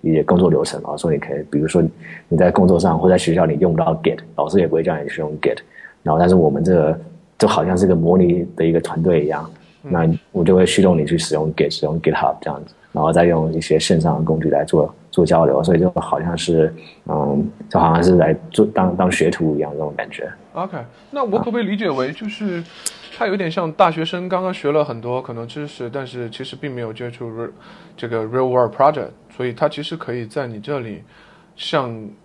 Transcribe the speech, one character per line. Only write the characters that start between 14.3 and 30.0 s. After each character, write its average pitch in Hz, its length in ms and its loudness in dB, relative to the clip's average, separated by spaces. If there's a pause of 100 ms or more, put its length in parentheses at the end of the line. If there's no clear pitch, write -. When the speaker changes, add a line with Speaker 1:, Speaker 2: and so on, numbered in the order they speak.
Speaker 1:
具 78 100 0
来 73 160 2
做， - 300 0 (160)
做 123 160 2
交 165 180 4
流， 67 180 2
所 170 120 2
以 - 60 4
就 92 100 2
好 - 300 -4
像 85 180 -4
是， 80 340 2 (340)
嗯， 76 440 -2 (180)
就 - 120 0
好 170 140 4
像 170 80 2
是 185 120 6
来 160 220 4 (140)
做， - 160 2
当， 92 300 0
当 92 140 2
学 80 180 0
徒 78 280 0
一 - 20 -4
样 73 160 -4
那 76 60 -8
种 76 160 -6
感 - 120 -8
觉。 - 220 -12 (220)
Speaker 2:
OK， 180 260 -8 (320)
那 277 140 -4
我 214 140 -2
可 - 80 -2
不 240 60 -4
可 240 80 -2
以 226 40 -2
理 196 120 -4
解 196 140 -2
为 131 220 -4
就 214 160 -10
是 196 340 -6 (540)
它 233 100 -2
有 196 100 -2
点 180 140 -2
像 165 220 -4
大 175 180 6
学 165 140 -4
生 180 240 -6
刚 185 140 -2
刚 185 120 -4
学 143 160 -2
了 151 140 2
很 117 160 -8
多 123 200 -4
可 127 120 -14
能 117 160 -10
知 147 180 -12
识， 123 260 -12
但 135 140 -8
是 120 240 -10
其 131 140 -14
实 131 100 -14
并 135 180 -10
没 123 80 -10
有 113 120 -8
接 120 180 -10
触 120 160 -14
re-， 113 240 -10 (460)
这 117 120 -8
个 113 160 -2
real 127 240 0
world 123 240 2
project， 139 360 2 (260)
所 127 100 -6
以 123 80 -4
他 147 160 -2
其 147 140 -6
实 160 140 -10
可 123 180 -10